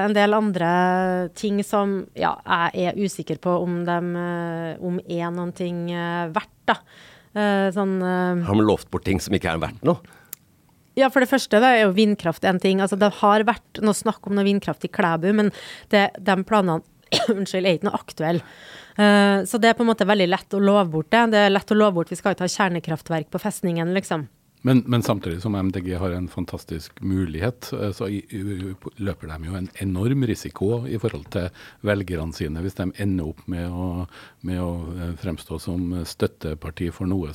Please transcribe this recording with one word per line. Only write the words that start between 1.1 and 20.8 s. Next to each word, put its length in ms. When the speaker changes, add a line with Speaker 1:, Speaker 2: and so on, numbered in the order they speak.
Speaker 1:
ting 260
som, 440
ja, 160
jeg 160
er 100
usikker 400
på 220
om 240
de, 120
eh, 680
om 220
er 260
noen 240
ting, 380
eh, 400
verdt, 320
da. 100
Eh, 400
sånn, 300
eh, 420
Speaker 2:
Har 140
de 80
lovt 260
bort 140
ting 160
som 160
ikke 160
er 80
verdt 240
noe? 160
Speaker 1:
Ja, 140
for 80
det 100
første, 300
da, 160
er 80
jo 100
vindkraft 540
en 100
ting. 220
Altså, 180
det 120
har 240
vært 400
noe 100
snakk 320
om 120
noe 100
vindkraft 400
i 0
Klæbu, 480
men 160
det, 160
de 180
planene, 340
<coughs> 180
unnskyld, 380
er 80
ikke 140
noe 100
aktuell. 400
Eh, 500
så 160
det 80
er 80
på 80
en 60
måte 160
veldig 240
lett 240
å 80
love 320